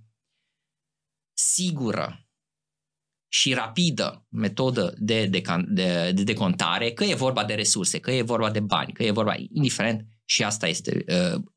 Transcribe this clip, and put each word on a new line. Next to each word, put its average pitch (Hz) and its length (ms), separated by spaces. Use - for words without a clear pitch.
sigură 131 880
și - 260
rapidă 113 760
metodă 113 680
de 110 280
decan-, 90 420
de, 90 440
de 95 120
decontare, 98 680
că 202 120
e 202 120
vorba 123 300
de 104 80
resurse, 101 460
că - 120
e 127 100
vorba 113 300
de 110 80
bani, 92 340
că - 100
e 107 80
vorba, 104 220
indiferent, 113 520
și - 180
asta 104 240
este, - 400
uh, 90 260